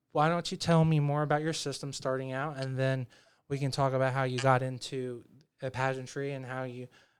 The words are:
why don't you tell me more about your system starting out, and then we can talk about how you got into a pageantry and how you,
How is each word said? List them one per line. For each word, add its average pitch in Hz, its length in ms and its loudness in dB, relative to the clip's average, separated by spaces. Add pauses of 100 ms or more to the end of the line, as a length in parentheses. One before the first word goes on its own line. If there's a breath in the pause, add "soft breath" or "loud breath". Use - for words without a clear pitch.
(140)
why 156 160 4
don't 175 200 -2
you 180 80 -6
tell 165 260 6
me 160 160 6
more 143 220 2
about 151 220 2
your 160 100 0
system 139 400 -6
starting 131 380 -2
out, 139 260 -4
and 135 200 -4
then 131 280 2 (440 soft breath)
we 139 100 -2
can 139 100 0
talk 131 240 2
about 131 200 2
how 135 100 0
you 127 160 -2
got 131 240 6
into 127 600 -8 (380)
a 135 80 -4
pageantry 131 640 -4
and 131 100 -8
how 131 200 -8
you, 123 240 -10 (320 soft breath)